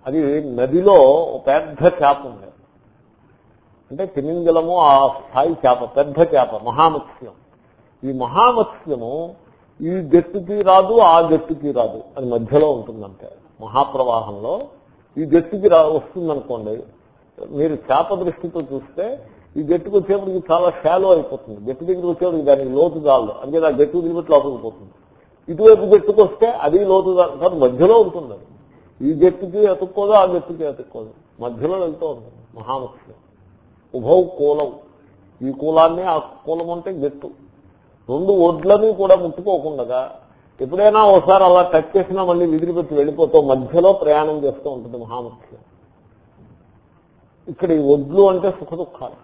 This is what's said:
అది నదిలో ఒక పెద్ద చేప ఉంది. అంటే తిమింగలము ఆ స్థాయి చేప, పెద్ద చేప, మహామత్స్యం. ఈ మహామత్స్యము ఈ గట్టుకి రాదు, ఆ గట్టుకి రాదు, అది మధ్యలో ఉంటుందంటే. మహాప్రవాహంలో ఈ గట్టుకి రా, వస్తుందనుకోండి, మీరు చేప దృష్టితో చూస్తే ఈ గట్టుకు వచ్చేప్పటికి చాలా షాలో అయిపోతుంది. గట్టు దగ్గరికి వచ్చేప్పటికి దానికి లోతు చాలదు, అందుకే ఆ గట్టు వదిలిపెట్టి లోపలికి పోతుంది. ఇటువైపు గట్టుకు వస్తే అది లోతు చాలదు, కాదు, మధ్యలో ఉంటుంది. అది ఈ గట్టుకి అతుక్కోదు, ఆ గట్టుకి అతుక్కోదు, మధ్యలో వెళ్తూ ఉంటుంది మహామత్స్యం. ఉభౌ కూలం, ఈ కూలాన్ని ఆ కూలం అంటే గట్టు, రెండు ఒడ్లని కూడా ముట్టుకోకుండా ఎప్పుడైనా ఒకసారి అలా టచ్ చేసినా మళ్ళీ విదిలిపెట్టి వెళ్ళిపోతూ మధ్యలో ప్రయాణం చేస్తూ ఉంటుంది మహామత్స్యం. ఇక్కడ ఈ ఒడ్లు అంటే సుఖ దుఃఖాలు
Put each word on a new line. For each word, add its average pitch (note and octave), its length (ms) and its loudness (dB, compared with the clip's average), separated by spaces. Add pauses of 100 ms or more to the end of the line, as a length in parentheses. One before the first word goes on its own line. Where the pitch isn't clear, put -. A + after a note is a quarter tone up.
అది C#3 140 -4 (340)
నదిలో D#3+ 420 4 (280)
ఒక C3 220 -8
పెద్ద D3 340 -2 (140)
చేప C#3+ 300 0
ఉంది. A#2 240 -18 (1400)
అంటే D3 160 -8
తిమింగలము E3 760 -2
ఆ D3 140 6 (140)
స్థాయి C#3+ 440 -2
చేప, B2+ 320 0
పెద్ద C#3+ 380 -4
చేప, C#3+ 300 2 (120)
మహామత్స్యం. C3+ 720 -2 (680)
ఈ C3 100 -6
మహామత్స్యము C3+ 1000 -2 (680)
ఈ E3 120 -6 (160)
గట్టుకి E3+ 540 -2
రాదు, F#3+ 380 4
ఆ E3+ 200 6
గట్టుకి D#3+ 520 -2
రాదు, A#2+ 280 -4 (140)
అది C3+ 120 -10
మధ్యలో A#2+ 440 0
ఉంటుందంటే. A2 580 -10 (320)
మహాప్రవాహంలో A#2 920 -4 (640)
ఈ D#3 100 -6
గట్టుకి E3+ 420 0
రా, E3+ 180 6
వస్తుందనుకోండి, C#3+ 880 -6 (640)
మీరు D3 440 -6
చేప D3 320 -2
దృష్టితో F3 460 -8
చూస్తే C3+ 460 -10 (500)
ఈ D3 60 -4
గట్టుకు E3+ 340 -4
వచ్చేప్పటికి F#3+ 500 -2
చాలా F3 240 2
షాలో F#3 420 0
అయిపోతుంది. C3+ 480 -2
గట్టు B2+ 240 -10
దగ్గరికి F3 260 -4
వచ్చేప్పటికి E3+ 380 -2
దానికి C3+ 220 2
లోతు D#3 280 0
చాలదు, C3 400 2
అందుకే D3+ 280 -4
ఆ D3+ 100 2
గట్టు D3 200 0
వదిలిపెట్టి E3 360 -4
లోపలికి C#3 300 0
పోతుంది. A2 300 -16 (560)
ఇటువైపు G#3 380 6
గట్టుకు G#3 360 4
వస్తే A3 260 2 (120)
అది D#3 240 0
లోతు F#3+ 260 2
చాలదు, F3+ 280 0
కాదు, F3 180 -2
మధ్యలో C#3+ 420 4
ఉంటుంది. F3 340 -2
అది G2 160 -20 (520)
ఈ C#3 180 -2
గట్టుకి F3+ 480 0
అతుక్కోదు, F#3+ 460 -2
ఆ G3+ 120 6
గట్టుకి E3+ 420 -4
అతుక్కోదు, B2 460 -14 (280)
మధ్యలో A#2+ 380 -6
వెళ్తూ E3 280 -6
ఉంటుంది A#2 340 -14 (140)
మహామత్స్యం. A#2 640 -12 (760)
ఉభౌ C3 300 2
కూలం, D3 440 -2 (720)
ఈ C3 120 -6
కూలాన్ని D#3+ 500 0
ఆ F#3 120 -4 (280)
కూలం E3 280 -8
అంటే E3+ 220 -10
గట్టు, C#3+ 360 -10 (800)
రెండు E3 240 -2 (100)
ఒడ్లని F3 500 0
కూడా F#3+ 240 4
ముట్టుకోకుండా D#3 840 -6 (640)
ఎప్పుడైనా G3 440 2
ఒకసారి F#3+ 400 6
అలా F3+ 180 6
టచ్ D#3+ 300 0
చేసినా F#3+ 320 -2
మళ్ళీ F3 220 0
విదిలిపెట్టి E3 480 -4
వెళ్ళిపోతూ D3 480 0
మధ్యలో C#3 500 2
ప్రయాణం D3+ 460 0
చేస్తూ C#3+ 320 -6
ఉంటుంది A#2+ 280 -14
మహామత్స్యం. A#2 640 -16 (1900)
ఇక్కడ F3+ 220 -6
ఈ D#3 100 2 (120)
ఒడ్లు D3 300 2
అంటే F#3+ 280 4
సుఖ - 240 -14
దుఃఖాలు D#3 480 -14